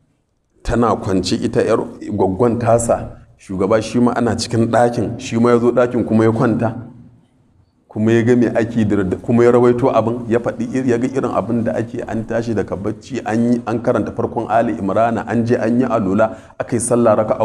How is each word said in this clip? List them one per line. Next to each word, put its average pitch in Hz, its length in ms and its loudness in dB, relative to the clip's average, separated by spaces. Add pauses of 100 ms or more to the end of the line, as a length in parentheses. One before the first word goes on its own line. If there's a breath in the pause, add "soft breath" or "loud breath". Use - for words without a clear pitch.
(640)
tana 117 320 0
kwance 95 400 -2
ita 120 280 -2
ƴar 110 160 2 (340)
gwaggon 98 460 0
tasa, 113 580 0 (200)
shugaba 98 440 0
shi 120 180 -2
ma 120 140 2
ana 117 240 0
cikin 117 320 -2
ɗakin, 120 500 0
shi 117 200 -4
ma 120 120 4
ya 120 80 6
zo 120 120 2
ɗakin 120 340 0
kuma 110 180 2
ya 110 80 4
kwanta. 113 440 0 (1120)
Kuma 110 240 0
ya 117 120 4
ga 123 120 4
me 123 120 4
ake 113 380 0
da, 98 320 0
kuma 117 260 2
ya 120 80 6
rawaito 123 380 4
abin, 117 400 0
ya 113 100 2
faɗi 120 360 -6
ir-, 131 120 -2
ya 139 120 2
ga 127 80 -2
irin 127 260 -4
abin 113 300 -2
da - 120 -2
ake, 117 320 -6
an 113 200 -6
tashi 113 260 -4
daga 92 240 -4
bacci, 107 480 -8
an 117 280 0
yi, 120 120 -2
an 113 160 -4
karanta 113 320 -2
farkon 117 360 -4
Ali 113 280 0
Imrana, 101 500 0
an 117 180 0
je 120 100 2
an 120 240 0
yi 131 60 2
alola, 110 520 0 (220 loud breath)
aka - 160 -6
yi 110 40 0
sallah 117 380 2
raka'a 110 260 0